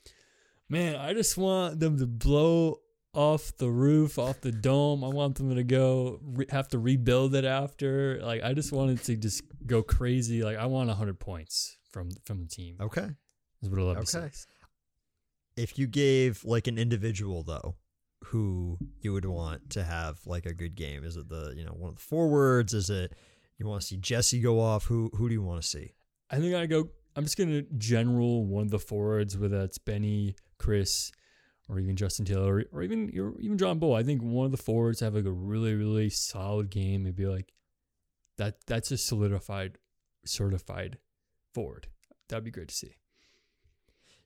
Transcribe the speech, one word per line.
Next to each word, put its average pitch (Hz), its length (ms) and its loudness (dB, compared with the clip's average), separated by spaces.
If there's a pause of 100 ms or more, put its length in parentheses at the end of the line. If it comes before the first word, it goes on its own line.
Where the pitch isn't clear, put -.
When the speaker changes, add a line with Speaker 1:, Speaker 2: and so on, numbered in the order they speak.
(720)
Speaker 1:
Man, 160 260 -2
I 143 180 -6
just 214 240 0
want 185 440 0
them 151 180 2
to 127 80 2
blow 151 720 4 (340)
off 151 440 2
the 127 120 0
roof, 143 480 6
off 127 240 -2
the 127 120 -2
dome. 139 500 2
I 131 60 -4
want 139 260 0
them 135 180 0
to 123 100 2
go 131 600 4
re-, 131 260 -4
have 135 200 -2
to 123 100 0
rebuild 127 560 4
it 135 100 2
after. 135 760 0
Like, 117 200 -4
I 123 120 0
just 147 180 -2
want 135 200 2
it 123 120 0
to 120 140 0
just 107 260 -2 (220)
go 113 180 4
crazy. 120 600 2
Like, 107 140 -2
I 113 80 -4
want 131 240 0
a 107 40 0
hundred 101 260 -4
points - 580 -8 (140)
from, 87 180 -8 (160)
from 95 160 -6
the 85 60 -8
team. 87 320 -14
Speaker 2:
Okay. 170 300 -6 (520)
Speaker 1:
That's 98 100 -6
what 95 80 0
I 95 40 0
love 92 220 -2
to - 120 -4
Speaker 2:
Okay. 160 140 -8
Speaker 1:
see. - 140 -18 (1120)
Speaker 2:
If 117 200 -6
you 135 100 0
gave, 131 580 4
like, 113 220 0
an 117 100 0
individual, 101 680 -2
though, 80 320 -8 (500)
who 90 520 -2 (240)
you 101 120 -2
would 95 120 -2
want 82 460 -6
to 98 120 -4
have, 82 420 -6
like, 87 200 -6
a 85 80 -6
good 85 220 -8
game? 71 280 -8
Is 82 120 -10
it 82 140 -12
the, 76 260 -10
you 80 100 -12
know, 78 60 -10
one 85 180 -10
of - 60 -12
the - 60 -20
forwards? 139 720 4
Is 101 160 0
it 92 240 -4 (440)
you - 80 -8
wanna 104 140 -6
see - 160 -8
Jesse 117 460 0
go 117 180 6
off? 110 260 2
Who, 117 280 0
who 117 160 0
do 113 40 0
you 107 80 0
wanna 85 200 -4
see? - 320 -6 (360)
Speaker 1:
I 135 100 -2
think 175 160 2
I 170 100 0
go, 160 240 0 (260)
I'm 147 80 -2
just 151 140 -2
gonna 156 240 2 (160)
general 117 680 2
one 101 180 0
of 101 80 -2
the 104 80 0
forwards, 104 580 -2
whether 101 220 0
that's 98 180 -4
Benny, 104 580 -2 (220)
Chris, - 560 0 (560)
or 95 100 -2
even 95 160 0
Justin 98 300 -2
Taylor, 98 300 2
or, 104 80 2 (100)
or 170 100 -6
even, 208 340 -2
or 208 220 -4
even 208 180 0
John 180 220 2
Bull. 151 160 4
I 113 80 4
think 135 180 2
one 120 240 0
of 135 60 0
the 131 60 0
forwards 117 420 2
have, 107 160 0
like, 104 100 2
a 95 60 0
really, 104 420 0
really 107 360 2
solid 101 600 -2
game 98 360 0
and 92 100 -4
be 95 120 0
like, 95 260 -4 (840)
"That, 104 300 -4
that's 113 240 -2
a 131 60 0
solidified, 98 800 -2 (480)
certified 95 720 -4 (560)
forward." 87 340 -8 (400)
That'd 113 160 -8
be 117 80 -10
great 90 160 -12
to - 80 -12
see. - 200 -12 (1300)